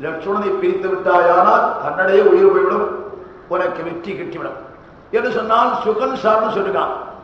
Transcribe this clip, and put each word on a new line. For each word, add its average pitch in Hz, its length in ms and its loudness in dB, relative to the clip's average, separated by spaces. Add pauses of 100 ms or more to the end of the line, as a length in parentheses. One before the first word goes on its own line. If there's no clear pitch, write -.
லட்சுமணனை 185 480 -4
பிரித்து 185 380 -2
விட்டாயானால் 180 840 4 (120)
தன்னிடையே 190 380 2
உயிர் 196 300 6
போய்விடும், 208 360 0 (600)
உனக்கு 175 360 -4
வெற்றி 170 300 -10
கிட்டிவிடும் - 440 -10 (540)
என்று 233 200 0
சொன்னால் 233 360 0
சுகன் 226 460 -2
சார்னு 214 380 0
சொல்லுகிறான். 190 540 -4 (180)